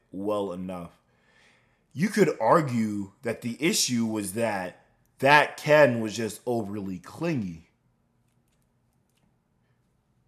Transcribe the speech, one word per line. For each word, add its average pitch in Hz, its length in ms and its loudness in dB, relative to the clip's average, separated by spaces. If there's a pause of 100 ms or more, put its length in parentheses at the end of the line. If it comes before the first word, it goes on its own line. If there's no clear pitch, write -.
(100)
well 98 440 -4
enough. 92 380 -12 (1000)
You 160 160 -2
could 196 320 2
argue 113 800 0
that 113 220 -6
the 117 180 -8
issue 127 460 0
was 104 260 -4
that 101 480 -4 (380)
that 143 400 6
Ken 147 420 6
was 107 160 -4
just 110 300 -6
overly 101 520 -4
clingy. 104 720 -6 (2500)